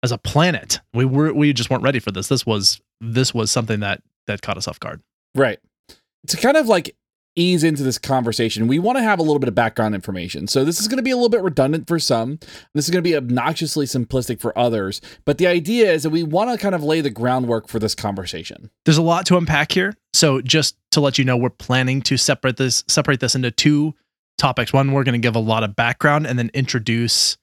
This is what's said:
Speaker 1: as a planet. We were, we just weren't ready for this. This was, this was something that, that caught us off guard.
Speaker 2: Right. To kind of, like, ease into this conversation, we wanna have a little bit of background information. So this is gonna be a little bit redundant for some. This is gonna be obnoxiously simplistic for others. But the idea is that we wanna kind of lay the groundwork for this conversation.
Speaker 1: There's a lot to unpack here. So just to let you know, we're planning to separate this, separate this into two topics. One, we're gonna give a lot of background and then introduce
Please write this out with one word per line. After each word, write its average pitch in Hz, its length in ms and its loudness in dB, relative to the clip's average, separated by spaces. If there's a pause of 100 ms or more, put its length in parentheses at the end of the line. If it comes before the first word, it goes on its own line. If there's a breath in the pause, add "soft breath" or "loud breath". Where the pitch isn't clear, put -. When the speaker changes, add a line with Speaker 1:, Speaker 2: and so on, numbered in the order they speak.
Speaker 1:
as 123 100 0
a 117 60 -6
planet. - 640 -2 (140)
We 120 100 2
were, 139 280 2
we 147 200 2
just 123 180 -2
weren't 127 120 0
ready 131 160 2
for 110 120 -6
this. 95 180 -6
This 131 180 0
was, 104 340 0 (200)
this 117 340 0
was 110 160 0
something 113 300 -2
that, 98 220 -4 (240)
that 104 160 -6
caught - 160 -6
us - 100 -8
off - 120 -14
guard. - 200 -12 (340)
Speaker 2:
Right. 131 240 2 (720 soft breath)
To - 80 -4
kind 277 200 4
of, 302 120 4
like, 185 260 2 (400)
ease 175 300 2
into 156 180 2
this 131 140 0
conversation, 117 720 0
we 139 100 2
wanna 233 240 0
have 208 160 2
a 165 40 0
little 151 160 2
bit 135 100 0
of 101 60 -4
background 110 400 0
information. 90 520 -8
So 135 200 0
this 165 120 -2
is 208 80 -4
gonna 254 140 -2
be 254 120 -2
a 254 40 0
little 240 140 2
bit 233 120 2
redundant 156 460 0
for 170 100 0
some. 127 400 -2 (360 loud breath)
This 147 100 0
is 156 60 -4
gonna 180 100 2
be 165 160 0
obnoxiously 139 720 -2
simplistic 123 520 -4
for - 180 -4
others. 110 440 0 (240 loud breath)
But 147 140 0
the 180 80 2
idea 180 440 2
is 160 120 2
that 156 80 -2
we 165 120 0
wanna 202 360 -2
kind 196 160 -2
of 156 100 -4
lay 160 160 2
the 143 80 0
groundwork 120 600 -2
for 117 100 -4
this 107 160 -2
conversation. 98 760 -10 (140)
Speaker 1:
There's 156 140 4
a 165 40 2
lot 170 240 2
to 180 120 4
unpack 151 340 0
here. 190 220 -2 (180)
So 135 300 4
just 143 340 0 (140)
to 156 100 2
let 143 160 2
you 135 80 2
know, 127 140 2
we're 123 100 0
planning 127 540 0
to 131 160 0
separate 131 400 0
this, 131 280 0
separate 139 340 0
this 127 140 -2
into 127 160 -2
two 151 440 2 (420)
topics. 123 380 0
One, 135 180 4
we're 139 120 2
gonna 123 120 2
give 117 180 0
a 117 60 2
lot 110 240 0
of 104 100 -6
background 147 520 2
and 123 120 -2
then 117 140 -2
introduce 117 920 -2